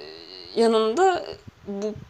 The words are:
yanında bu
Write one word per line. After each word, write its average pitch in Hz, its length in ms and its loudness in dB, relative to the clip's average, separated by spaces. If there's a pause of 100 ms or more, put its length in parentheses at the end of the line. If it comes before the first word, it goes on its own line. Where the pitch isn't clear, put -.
(560)
yanında 226 680 4 (420)
bu 202 280 -6 (160)